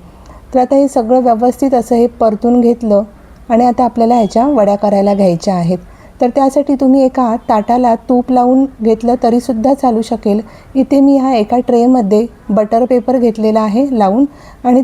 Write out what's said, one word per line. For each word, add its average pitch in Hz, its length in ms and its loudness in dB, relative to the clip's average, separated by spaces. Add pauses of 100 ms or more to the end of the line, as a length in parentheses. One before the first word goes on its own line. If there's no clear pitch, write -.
(540)
तर 262 60 2
आता 254 160 0
हे 277 120 2
सगळं 254 320 0
व्यवस्थित 247 540 0
असं 240 220 0
हे 233 100 2 (140)
परतून 233 420 0
घेतलं 233 400 0 (480)
आणि 233 160 2
आता 247 180 0
आपल्याला 233 320 0
ह्याच्या 226 300 0
वड्या 214 300 0
करायला 202 380 0
घ्यायच्या 190 420 0
आहेत. 175 220 -2 (440)
तर 247 140 0
त्यासाठी 277 400 0
तुम्ही 262 280 2
एका 254 320 -2 (140)
ताटाला 233 440 0 (160)
तूप 247 220 0
लावून 254 340 2 (160)
घेतलं 226 420 0
तरीसुद्धा 240 500 0
चालू 247 280 -2
शकेल. 214 380 -2 (360)
इथे 269 240 0
मी 277 180 4
ह्या 262 160 0
एका 233 340 0
ट्रेमध्ये 233 580 2 (240)
बटर 220 360 0
पेपर 247 320 0
घेतलेला 220 440 0
आहे 220 300 0
लावून 220 340 0 (380)
आणि 247 200 2